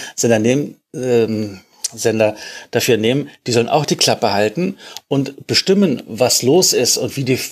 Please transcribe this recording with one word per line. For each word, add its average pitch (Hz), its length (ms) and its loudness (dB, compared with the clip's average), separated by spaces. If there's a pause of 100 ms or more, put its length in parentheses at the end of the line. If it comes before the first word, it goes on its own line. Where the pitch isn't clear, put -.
(160)
Sender 117 240 2
nehmen, 127 380 0 (180)
ähm, 110 680 -2 (320)
Sender 110 420 0 (360)
dafür 117 260 2
nehmen, 131 320 0 (160)
die 123 60 -2
sollen 117 180 2
auch 151 160 2
die 175 100 -2
Klappe 113 380 0
halten 107 440 -2 (300)
und 139 400 -4
bestimmen, 185 600 2
was 113 340 0
los 151 320 4
ist 120 240 0
und 123 180 -6
wie 139 80 -4
die, 127 140 0 (140)